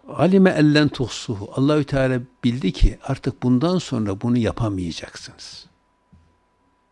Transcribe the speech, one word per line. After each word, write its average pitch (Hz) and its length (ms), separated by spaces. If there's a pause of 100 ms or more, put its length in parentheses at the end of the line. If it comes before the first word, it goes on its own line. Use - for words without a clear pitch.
"Alime 185 420
ellen 151 380
tuhsuhu." 110 640
Allahü 147 320
Teala 131 360 (240)
bildi 127 280
ki 107 300
artık - 400
bundan 127 360
sonra 107 420
bunu 120 180
yapamayacaksınız. - 1300 (1300)